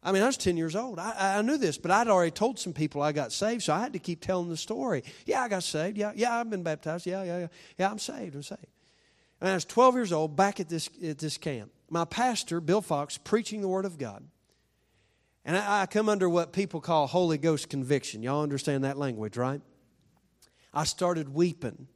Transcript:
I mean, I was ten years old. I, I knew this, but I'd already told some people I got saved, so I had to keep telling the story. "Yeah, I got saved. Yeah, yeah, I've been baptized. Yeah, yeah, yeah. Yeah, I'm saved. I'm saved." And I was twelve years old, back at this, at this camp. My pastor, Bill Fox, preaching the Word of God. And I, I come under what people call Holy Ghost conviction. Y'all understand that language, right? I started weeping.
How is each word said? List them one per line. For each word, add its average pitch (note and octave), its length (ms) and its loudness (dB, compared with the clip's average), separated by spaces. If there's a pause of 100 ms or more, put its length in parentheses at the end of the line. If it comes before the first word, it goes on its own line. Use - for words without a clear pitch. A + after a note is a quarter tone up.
I F3 80 0
mean, G3 100 6
I A3+ 40 6
was C4 100 2
ten F3+ 200 0
years E3 200 -2
old. A3+ 220 -6
I, G3 400 0
I G#3+ 40 2
knew C4+ 140 2
this, F#3+ 220 0
but E3+ 140 -2
I'd A3+ 160 6
already F3+ 240 6
told A3+ 260 0
some F3+ 140 -6
people C#3+ 300 -2
I D3+ 100 2
got C#3 200 -2
saved, A3 300 -2
so D#3 100 0
I E3+ 80 2
had C4 140 -4
to F#3 60 -6
keep E3 200 -6
telling F3+ 280 -2
the E3 80 -6
story. A3 460 -2 (240)
"Yeah, - 160 0
I A#3+ 60 -2
got F#3+ 140 -2
saved. F3 340 -4
Yeah, G#3 180 -2
yeah, A#3 220 0
I've A#3 140 -4
been F#3 140 -4
baptized. D#3+ 420 -4
Yeah, F#3+ 180 -4
yeah, F3 140 -6
yeah. F3 80 -6 (320)
Yeah, F#3+ 120 2
I'm G#3+ 80 -10
saved. G3+ 380 -10
I'm C#3+ 60 -10
saved." - 240 -14 (760)
And F#3 100 2
I F#3+ 40 2
was E3+ 100 -2
twelve B3 300 6
years A3+ 180 0
old, D#3 240 0
back G3+ 240 4
at E3 80 -4
this, E3 200 -4 (160)
at D3+ 140 -4
this D3+ 180 -6
camp. B2 360 -8 (160)
My E3+ 160 0
pastor, G#3 560 -2
Bill E3+ 200 2
Fox, D3 380 -4
preaching G#3+ 420 -2
the G3 80 -2
Word F#3+ 160 0
of F3 140 -8
God. A#2 260 -10 (1200)
And E3 120 0
I, G3+ 260 2
I F3+ 40 0
come G#3+ 220 2
under F#3+ 200 4
what E3 240 2
people F3+ 280 -2
call D#3 260 2
Holy E3 320 4
Ghost D3+ 300 2
conviction. C3 540 -2
Y'all C#3 200 0
understand C#3 420 0
that C#3 120 -2
language, A2+ 400 -4
right? C3 240 -2 (1120)
I D3+ 120 0
started E3 440 0
weeping. C#3+ 680 0